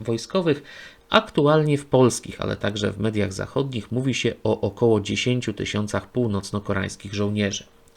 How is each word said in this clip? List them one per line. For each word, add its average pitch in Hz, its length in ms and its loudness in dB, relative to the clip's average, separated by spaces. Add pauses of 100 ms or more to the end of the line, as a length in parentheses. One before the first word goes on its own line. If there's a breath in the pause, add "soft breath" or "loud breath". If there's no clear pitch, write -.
wojskowych. 135 600 0 (460 loud breath)
Aktualnie 151 680 4
w 143 80 -10
polskich, - 560 2
ale 104 140 -2
także 104 360 -2
w 98 80 -8
mediach 104 340 0
zachodnich 117 580 -4
mówi 127 220 0
się 113 200 -2 (100)
o 107 180 0
około 107 400 4
dziesięciu 107 520 -2
tysiącach 101 580 -4
północno-koreańskich 101 1000 -4
żołnierzy. 104 500 -2 (340)